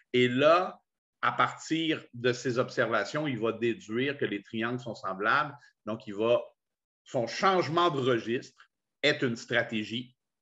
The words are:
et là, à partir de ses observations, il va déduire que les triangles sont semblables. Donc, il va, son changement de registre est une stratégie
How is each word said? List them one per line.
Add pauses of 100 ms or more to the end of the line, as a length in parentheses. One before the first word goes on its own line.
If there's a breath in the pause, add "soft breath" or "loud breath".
(120)
et
là, (420)
à
partir (100)
de
ses
observations,
il
va
déduire
que
les
triangles
sont
semblables. (300 loud breath)
Donc,
il
va, (640)
son
changement
de
registre (340)
est
une
stratégie (240)